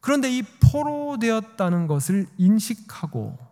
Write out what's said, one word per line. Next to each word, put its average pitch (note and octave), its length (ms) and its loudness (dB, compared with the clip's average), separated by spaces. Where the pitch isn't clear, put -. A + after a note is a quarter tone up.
그런데 C4+ 340 0
이 B3+ 80 -2
포로되었다는 A3+ 1400 0
것을 D#3 400 -2
인식하고 F#3 1000 -2